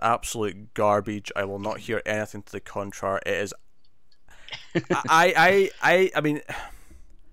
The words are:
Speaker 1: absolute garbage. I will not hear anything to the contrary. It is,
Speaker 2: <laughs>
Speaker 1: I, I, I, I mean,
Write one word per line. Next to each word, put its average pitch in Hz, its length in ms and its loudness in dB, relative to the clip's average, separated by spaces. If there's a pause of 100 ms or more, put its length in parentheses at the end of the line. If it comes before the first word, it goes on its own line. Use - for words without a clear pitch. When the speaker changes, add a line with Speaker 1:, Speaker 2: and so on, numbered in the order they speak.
Speaker 1:
absolute 107 720 -4
garbage. 104 640 0
I 101 100 -2
will 98 140 -8
not 104 220 -6
hear 110 240 -4
anything 107 380 -4
to - 80 -20
the 101 80 -10
contrary. 98 680 -6
It 98 80 -2
is, 92 200 -4 (1200)
Speaker 2:
<laughs> - 180 -2
Speaker 1:
I, 165 460 4
I, 190 340 6 (100)
I, 180 340 4
I 151 60 2
mean, 147 200 -2 (920)